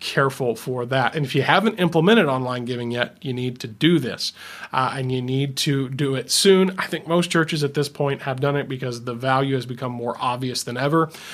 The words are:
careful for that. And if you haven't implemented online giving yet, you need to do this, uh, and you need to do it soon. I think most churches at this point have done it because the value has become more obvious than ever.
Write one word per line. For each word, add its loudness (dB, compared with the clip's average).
careful 0
for -6
that. 0
And 0
if -4
you 4
haven't 4
implemented 6
online -2
giving -4
yet, -2
you -4
need -4
to -10
do 2
this, -6
uh, 0
and -4
you -2
need -2
to 0
do -2
it -4
soon. 4
I -4
think -6
most 2
churches 2
at 0
this 0
point -4
have -4
done 2
it -2
because -6
the -4
value 2
has -2
become -6
more -4
obvious -4
than -8
ever. 2